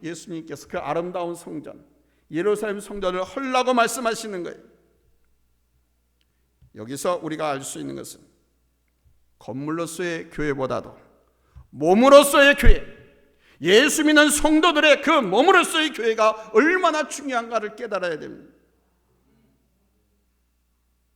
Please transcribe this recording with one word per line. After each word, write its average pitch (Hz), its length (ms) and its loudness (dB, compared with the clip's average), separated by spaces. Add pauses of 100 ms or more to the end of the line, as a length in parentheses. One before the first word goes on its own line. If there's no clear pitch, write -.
예수님께서 160 640 -14
그 - 100 -10
아름다운 175 580 -6
성전, - 500 -16 (460)
예루살렘 208 480 -4
성전을 190 440 -6
헐라고 254 500 -2
말씀하시는 226 720 -4
거예요. - 160 -14 (2250)
여기서 135 480 -6
우리가 156 260 -6
알 139 120 -6
수 135 180 -14
있는 139 160 -12
것은 131 260 -18 (1160)
건물로서의 165 920 -8
교회보다도 131 680 -6 (720)
몸으로서의 277 840 6
교회, 220 380 6 (680)
예수 240 420 4
믿는 302 260 4
성도들의 311 720 2
그 294 100 0
몸으로서의 311 840 2
교회가 220 600 -2
얼마나 311 540 0
중요한가를 233 680 -8
깨달아야 180 440 -8
됩니다. 127 320 -18 (2750)